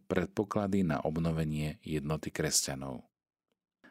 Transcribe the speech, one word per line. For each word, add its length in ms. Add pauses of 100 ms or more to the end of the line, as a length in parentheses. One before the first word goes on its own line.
predpoklady 800
na 160
obnovenie 800
jednoty 480
kresťanov. 720 (880)